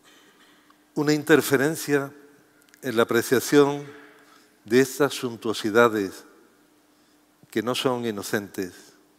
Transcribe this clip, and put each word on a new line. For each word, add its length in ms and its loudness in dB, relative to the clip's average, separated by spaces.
una 180 0
interferencia 1000 0
en 140 -6
la 60 6
apreciación 840 2
de 160 2
estas 340 0
suntuosidades 1080 0
que 120 -4
no 120 -2
son 320 -4
inocentes. 680 -6